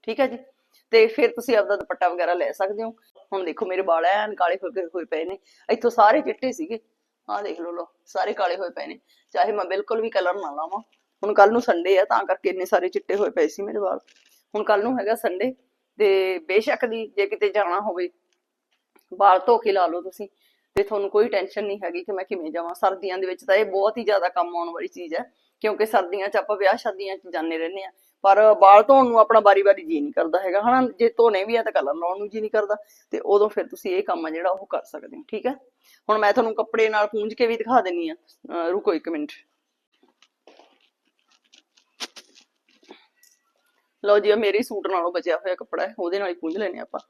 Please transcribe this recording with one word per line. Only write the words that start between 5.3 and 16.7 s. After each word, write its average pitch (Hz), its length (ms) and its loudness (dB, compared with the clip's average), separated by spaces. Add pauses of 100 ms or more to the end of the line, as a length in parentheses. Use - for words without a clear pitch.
ਇੱਥੋਂ 233 200 0
ਸਾਰੇ 226 320 4
ਚਿੱਟੇ 262 300 -6
ਸੀਗੇ, 226 280 -10 (500)
ਆਹ 208 140 -6
ਦੇਖ 180 160 -10
ਲਓ, 170 120 -10
ਲਓ 170 160 -10 (180)
ਸਾਰੇ 196 280 -6
ਕਾਲੇ 180 220 -2
ਹੋਏ 185 140 -8
ਪਏ 151 180 -12
ਨੇ। - 120 -16 (340)
ਚਾਹੇ - 180 0
ਮੈਂ 208 140 -4
ਬਿਲਕੁਲ 208 360 -4
ਵੀ 226 80 -4
ਕਲਰ 180 240 -2
ਨਾ 180 180 -8
ਲਾਵਾਂ, 160 280 -8 (440)
ਹੁਣ 208 100 -2
ਕੱਲ੍ਹ 202 180 8
ਨੂੰ 233 100 0
ਸੰਡੇ 185 380 2
ਆ 202 60 4
ਤਾਂ 202 200 0
ਕਰਕੇ 185 240 -2
ਇੰਨੇ 185 160 -6
ਸਾਰੇ 185 240 0
ਚਿੱਟੇ 185 260 -4
ਹੋਏ 196 140 0
ਪਏ 160 180 0
ਸੀ - 160 -8
ਮੇਰੇ 220 140 -8
ਵਾਲ। 196 220 -4 (560)
ਹੁਣ 208 80 -4
ਕੱਲ੍ਹ 208 200 2
ਨੂੰ 247 160 -4
ਹੈਗਾ 214 160 -2
ਸੰਡੇ, 220 400 -4 (420)
ਤੇ 190 420 2
ਬੇਸ਼ੱਕ 214 460 0